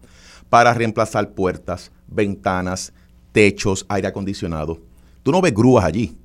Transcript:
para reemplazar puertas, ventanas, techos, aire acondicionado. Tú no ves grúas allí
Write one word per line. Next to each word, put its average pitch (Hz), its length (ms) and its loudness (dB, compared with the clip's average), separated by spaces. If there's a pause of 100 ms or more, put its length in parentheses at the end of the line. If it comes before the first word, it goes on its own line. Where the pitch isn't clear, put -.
(500)
para 120 240 6
reemplazar 110 600 -2
puertas, 92 580 -6 (160)
ventanas, 92 840 -4 (380)
techos, 101 580 0
aire 98 180 -2
acondicionado. 85 720 -6 (440)
Tú 131 80 0
no 185 100 2
ves 165 140 2
grúas 113 280 6
allí 90 420 -2